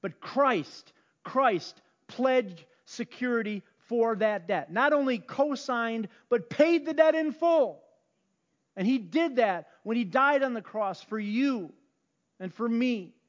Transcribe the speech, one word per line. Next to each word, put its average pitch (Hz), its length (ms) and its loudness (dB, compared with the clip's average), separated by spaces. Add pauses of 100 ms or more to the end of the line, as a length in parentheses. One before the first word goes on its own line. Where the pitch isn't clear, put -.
But 185 180 -10
Christ, 247 720 -2 (320)
Christ 240 560 0 (280)
pledged 240 540 0 (220)
security 233 760 -6 (260)
for 226 280 0
that 202 320 -2
debt. 170 220 -2
Not 247 220 2
only 269 260 2
co-signed, 233 920 -2 (200)
but - 220 0
paid 330 340 4
the 320 80 -4
debt 311 220 6
in 320 180 0
full. 311 480 0 (960)
And 190 100 -2
he 262 120 2
did 254 380 -2
that 196 320 0 (140)
when 226 140 -4
he 240 80 0
died 269 380 2
on 262 100 -2
the 226 80 -6
cross 196 420 -6
for 220 160 -8
you 214 540 -2 (640)
and 185 140 -10
for 233 160 -4
me. 233 460 -2 (140)